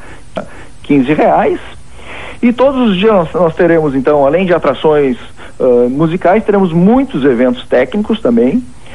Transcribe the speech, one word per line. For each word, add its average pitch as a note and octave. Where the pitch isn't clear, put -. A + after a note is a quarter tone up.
quinze C#3+
reais. G3
E A#3+
todos B3+
os F#3+
dias G#3+
nós, E3+
nós E3
teremos, D#3+
então, C#3+
além E3+
de F3
atrações, D3
ah, B2
musicais, E3+
teremos G3
muitos F3+
eventos B2
técnicos G#3
também, A#3